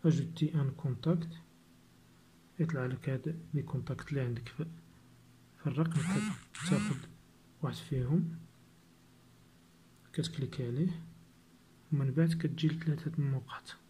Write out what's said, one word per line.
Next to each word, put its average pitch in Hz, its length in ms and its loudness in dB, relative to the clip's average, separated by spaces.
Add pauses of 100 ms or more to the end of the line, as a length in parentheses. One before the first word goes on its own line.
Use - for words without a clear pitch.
اجوتي 151 500 4
ان 135 160 2
كونتاكت، - 680 0 (1160)
يطلع 151 260 0
لك 127 240 -2
هاد 156 440 -2
لي 139 100 0
كونتاكت - 460 -4
اللي 139 120 0
عندك 120 260 -4
في، - 180 -6 (920)
في - 100 -4
الرقم، 160 340 2 (520)
كتاخد 180 440 0 (640)
واحد 123 140 -4
فيهم، 135 640 0 (1800)
كتكليكي 131 540 -2
عليه، 139 380 0 (880)
ومن 135 180 4
بعد 165 220 6
كتجي 156 340 2
لثلاثة 151 520 0
النقاط. 135 560 -2 (140)